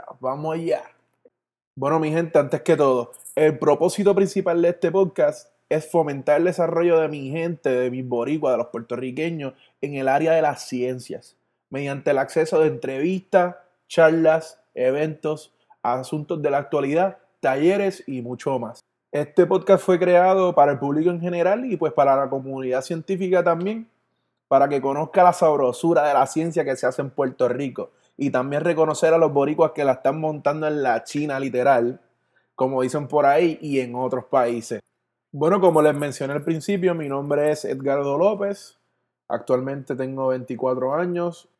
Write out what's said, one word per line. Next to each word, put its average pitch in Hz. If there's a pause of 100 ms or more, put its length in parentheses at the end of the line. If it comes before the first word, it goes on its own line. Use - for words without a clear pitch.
(200)
Vamos 147
allá. 170 (920)
Bueno, 143
mi 156
gente, 160
antes 143
que 165
todo, 131 (240)
el 151
propósito 180
principal 185
de 170
este 175
podcast 175 (180)
es 156
fomentar 147
el 165
desarrollo 170
de 156
mi 143
gente, 165
de 127
mis 127
boricuas, 131
de 113
los 117
puertorriqueños, 131 (260)
en 143
el 135
área 151
de 160
las 147
ciencias, 127 (340)
mediante 139
el 139
acceso 160
de 156
entrevistas, 175 (320)
charlas, 160 (120)
eventos, 147 (300)
asuntos 147
de 147
la 139
actualidad, 147 (200)
talleres 180
y 127
mucho 123
más. 113 (320)
Este 151
podcast 185
fue 185
creado 180
para 143
el 135
público 151
en 170
general 180
y, 180
pues, 156
para 135
la 135
comunidad 131
científica 175
también, 190 (600)
para 139
que 139
conozca 147
la 180
sabrosura 151
de 139
la 135
ciencia 160
que 135
se 127
hace 131
en 135
Puerto 131
Rico 127 (260)
y 139
también 139
reconocer 160
a 170
los 156
boricuas 151
que 147
la 135
están 139
montando 156
en 151
la 117
China, 147
literal, 127 (560)
como 131
dicen 139
por 147
ahí, 156
y 143
en 120
otros 127
países. 120 (500)
Bueno, 165
como 165
les 151
mencioné 143
al 143
principio, 175
mi 156
nombre 147
es -
Edgardo 139
López, 202 (520)
actualmente 131
tengo 131
veinticuatro 127
años, 175 (100)